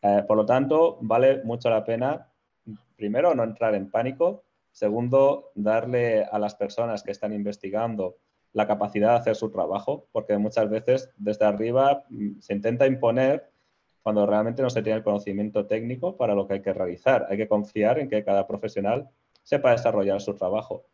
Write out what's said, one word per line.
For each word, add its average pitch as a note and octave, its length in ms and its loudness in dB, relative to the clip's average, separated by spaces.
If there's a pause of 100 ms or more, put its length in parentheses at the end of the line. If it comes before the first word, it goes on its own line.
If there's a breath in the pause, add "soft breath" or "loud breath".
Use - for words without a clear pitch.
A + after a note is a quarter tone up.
Eh, G2+ 280 4
por G#2+ 80 4
lo G#2+ 100 2
tanto, C#3+ 540 2
vale B2 420 2
mucho A#2+ 280 -4
la A2 140 2
pena, B2 440 -4 (680)
primero, B2+ 400 0
no A#2+ 80 0
entrar A2 320 0
en F#2+ 160 -6
pánico. C3+ 540 -2 (260)
Segundo, B2+ 880 0
darle A2+ 680 0
a G#2+ 160 -4
las G#2 160 -4
personas G#2 480 -4
que - 80 -10
están G#2+ 220 -6
investigando G2+ 840 -6 (360)
la G#2+ 160 0
capacidad G#2 460 2
de A#2 40 4
hacer A2+ 160 0
su A2 160 -6
trabajo, G2 640 -4
porque G#2+ 260 -2
muchas G#2+ 320 0
veces B2 460 0
desde G#2+ 300 0
arriba, A#2+ 640 2
mm, G#2 280 -6
se - 160 -8
intenta A#2 320 0
imponer C3 640 0 (560)
cuando G#2+ 180 2
realmente A2 380 0
no B2+ 80 2
se A2+ 120 -2
tiene A2 160 0
el A2 40 -6
conocimiento G#2 640 -2
técnico B2 500 -4
para G#2+ 200 0
lo G2 100 0
que G2 80 -4
hay G2 80 -6
que G2 100 -4
realizar. F#2+ 560 0
Hay G2 80 -2
que G#2+ 120 -4
confiar G#2+ 500 0
en C#3+ 100 -4
que G#2+ 140 -2
cada G2 240 0
profesional G#2 640 -4 (340)
sepa C3+ 300 2
desarrollar A2 480 2
su G2+ 140 -6
trabajo. G2+ 600 -4